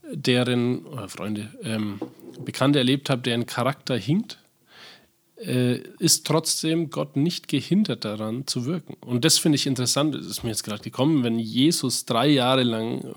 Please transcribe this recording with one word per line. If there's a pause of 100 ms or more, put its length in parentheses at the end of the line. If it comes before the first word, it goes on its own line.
(100)
deren,
oder
Freunde, (140)
ähm, (440)
Bekannte
erlebt
hab,
deren
Charakter
hinkt, (1000)
äh, (200)
ist
trotzdem
Gott
nicht
gehindert
daran
zu
wirken.
Und
das
finde
ich
interessant,
das
ist
mir
jetzt
gerade
gekommen,
wenn
Jesus
drei
Jahre
lang